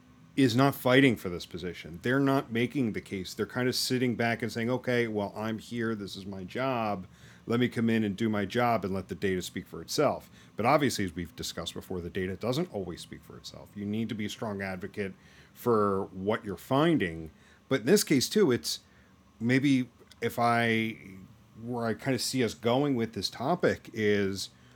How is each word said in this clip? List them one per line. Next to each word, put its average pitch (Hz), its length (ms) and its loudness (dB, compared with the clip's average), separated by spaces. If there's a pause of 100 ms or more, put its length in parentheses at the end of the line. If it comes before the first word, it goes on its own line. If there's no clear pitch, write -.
(360)
is 131 200 6
not 135 200 6
fighting 127 400 6
for 95 140 -8
this 87 160 -6
position. 85 580 -10
They're 127 160 2
not 135 320 0
making 117 420 -2
the 90 80 -8
case. 95 320 -8
They're 107 120 -4
kind 127 220 -2
of 120 80 0
sitting 127 400 0
back 117 280 0
and 110 80 -4
saying, 117 180 -4
"Okay, 123 380 0
well, 101 280 -2
I'm 110 220 -4
here. 113 380 -4
This 101 200 -8
is 95 100 -12
my 95 180 -10
job. 107 640 -2 (380)
Let 117 140 2
me 123 80 4
come 117 220 0
in 113 140 4
and 101 120 0
do 113 140 0
my 104 160 0
job 117 380 2
and 95 100 -2
let 92 160 -6
the 92 60 -8
data 92 260 0
speak 87 260 -8
for 87 140 -12
itself." 101 500 -2 (240)
But 104 100 -2
obviously, 131 400 2
as 82 100 -6
we've 85 200 -8
discussed - 400 -8
before, 90 260 -8
the 85 80 -8
data 95 260 -4
doesn't 127 380 -2
always 87 280 -6
speak - 220 -16
for 60 140 -18
itself. 67 380 -16
You 101 100 -8
need 107 240 -2
to 117 60 -6
be 104 100 -4
a 101 40 -4
strong 101 320 -6
advocate 95 520 -6 (400)
for 101 600 2
what 101 300 -2
you're 95 140 -6
finding. 101 760 2 (380)
But 131 120 2
in 107 40 -8
this 202 180 6
case, 131 240 2
too, 196 240 4
it's - 280 -2 (600)
maybe 127 500 2 (320)
if 117 180 -2
I, 117 580 2 (640)
where 117 220 -4
I 113 80 0
kind 127 220 0
of 117 60 -2
see 127 220 0
us 107 100 0
going 135 420 2
with 113 180 0
this 98 160 -4
topic 139 640 0
is 101 560 0 (260)